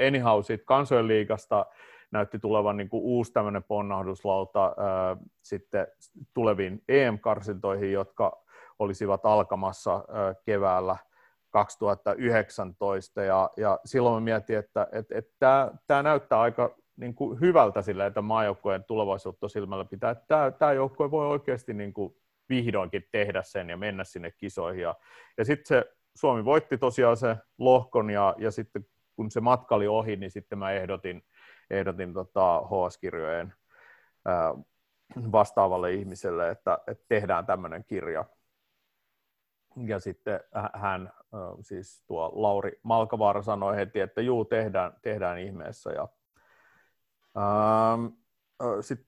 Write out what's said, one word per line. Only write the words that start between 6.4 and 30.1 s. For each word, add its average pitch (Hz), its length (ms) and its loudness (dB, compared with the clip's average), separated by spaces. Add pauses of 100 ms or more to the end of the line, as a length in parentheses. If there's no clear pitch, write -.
E 139 240 4
M-karsintoihin, 101 800 -2
jotka 98 520 -2 (360)
olisivat 98 460 -2
alkamassa, 98 720 0
öö, 98 380 -4 (120)
keväällä 92 520 0 (520)
kaksituhatta 101 640 0
yhdeksäntoista. 101 1080 -2
Ja, 95 340 2
ja 101 280 0
silloin 120 300 2
mä 113 100 -2
mietin, 110 320 -2
että 104 340 -2
et, 110 200 -8
et 113 160 -6 (120)
tää, 135 320 6 (160)
tää 139 160 4
näyttää 143 380 2
aika 117 340 2 (200)
niin 120 200 -10
kuin 127 240 -6
hyvältä 139 420 6
silleen, 98 260 -2
että 101 140 -2
maajoukkueen 104 640 -2
tulevaisuutta 101 640 -4
silmällä 95 380 -6
pitää. 110 260 -4
Että - 160 -10
tää, 151 240 2
tää 147 220 2
joukkue 135 380 0
voi 151 160 0
oikeasti 127 460 -4
niin 101 200 -8
kuin 98 220 -8 (340)
vihdoinkin 101 640 -2
tehdä 101 300 0
sen 87 280 -8
ja 87 80 -8
mennä 98 260 -6
sinne 85 280 -12
kisoihin. 92 500 -8
Ja, 85 140 -4 (420)
ja 113 80 -2
sit 143 200 0
se 127 200 4 (340)
Suomi 120 260 2
voitti 143 320 2
tosiaan 120 400 4
se 113 200 0 (200)
lohkon 123 520 4
ja, 101 280 2
ja 98 140 -2
sitten - 340 -10 (300)
kun 107 160 -6
se 117 100 -2
matka 123 340 2
oli 104 120 2
ohi, 110 280 0